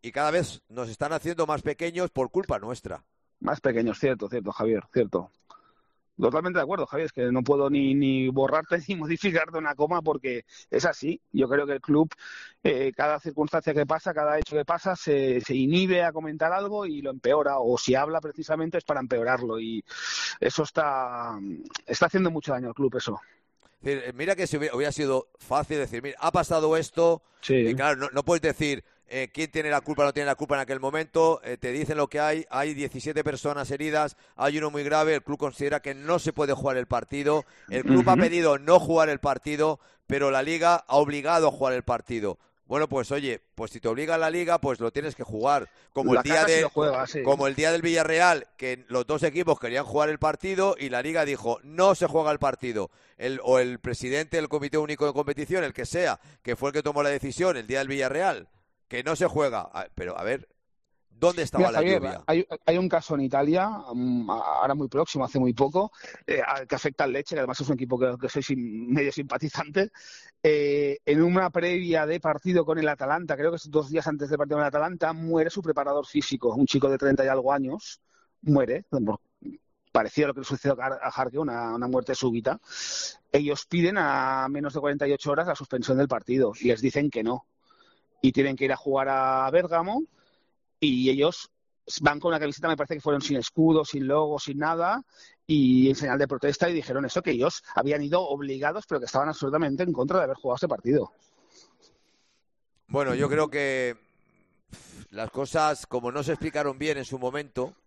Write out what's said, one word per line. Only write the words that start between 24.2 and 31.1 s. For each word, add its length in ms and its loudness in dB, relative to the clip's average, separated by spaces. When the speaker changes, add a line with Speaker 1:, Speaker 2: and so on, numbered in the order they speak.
Speaker 1:
que 100 -2
si 120 -4
hubiera, 180 -2
hubiera 160 0
sido 380 -2
fácil 400 -2
decir, 240 -6
"Mira, 160 -12
ha 120 0
pasado 460 2
esto", 460 2
Speaker 2:
Sí. 140 0
Speaker 1:
y 180 4
claro, 220 2
no, 180 -6
no 100 0
puedes 200 2
decir, 400 -2
eh, 200 -4
"quién 180 -4
tiene 200 -4
la 100 2
culpa 220 0
o 20 6
no 80 0
tiene 140 -2
la 80 2
culpa 200 -2
en 60 -2
aquel 180 -4
momento?", 640 0